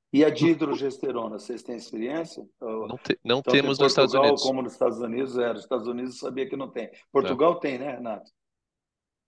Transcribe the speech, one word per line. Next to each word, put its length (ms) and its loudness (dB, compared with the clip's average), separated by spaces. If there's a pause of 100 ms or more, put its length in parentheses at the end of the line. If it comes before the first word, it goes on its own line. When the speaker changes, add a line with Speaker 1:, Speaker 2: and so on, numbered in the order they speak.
(120)
Speaker 1:
E 120 6
a 60 6
dihidrogesterona, 1080 -2
vocês 240 -10
têm 140 -10
experiência? 680 -8 (140)
Ou 280 -8
Speaker 2:
Não 80 -8
te-, 260 -2
não 200 0
Speaker 1:
tanto 120 2
em 60 8
Speaker 2:
temos 180 0
nos 100 6
Estados 240 4
Speaker 1:
Portugal 120 4
Speaker 2:
Unidos. 180 4
Speaker 1:
como 200 0
nos 100 -6
Estados 260 -2
Unidos, 380 -4
é, 160 0
nos 100 -8
Estados 240 -4
Unidos 280 -6
eu 60 -18
sabia 280 -6
que 80 -8
não 140 -10
tem. 200 -10 (220)
Portugal 440 4
Speaker 2:
É. 40 -12
Speaker 1:
tem, 180 -4
né, 140 -8
Renato? 380 -10 (960)